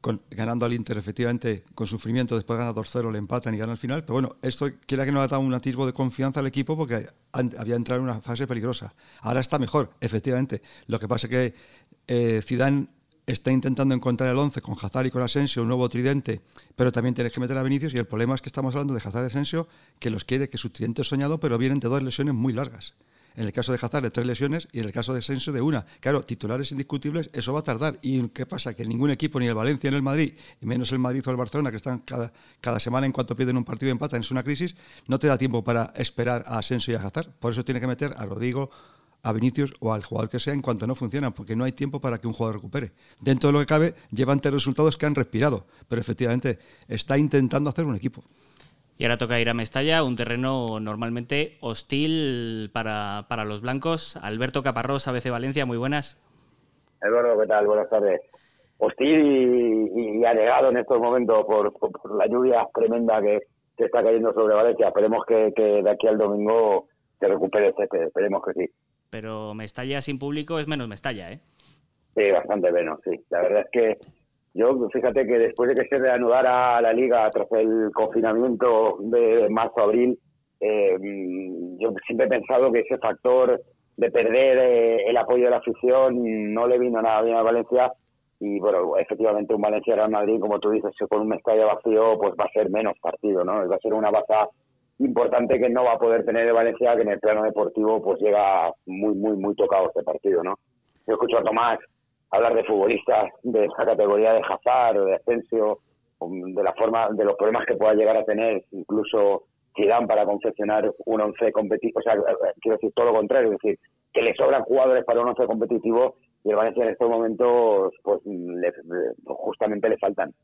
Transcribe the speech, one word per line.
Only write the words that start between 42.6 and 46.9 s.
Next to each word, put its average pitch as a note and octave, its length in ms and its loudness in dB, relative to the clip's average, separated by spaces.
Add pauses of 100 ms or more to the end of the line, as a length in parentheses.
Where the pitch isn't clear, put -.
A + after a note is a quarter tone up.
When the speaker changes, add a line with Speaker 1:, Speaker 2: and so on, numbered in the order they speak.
Speaker 1:
Dentro C3+ 260 2
de C#3+ 60 6
lo D3 60 4
que C#3+ 60 0
cabe, D#3 280 2 (180)
llevan C3 300 2
tres C#3+ 140 0
resultados C#3+ 420 0
que - 80 -2
han D3 100 0
respirado, B2+ 520 -2 (200)
pero A#2 140 -4
efectivamente A#2+ 580 -2 (260)
está A2+ 320 -2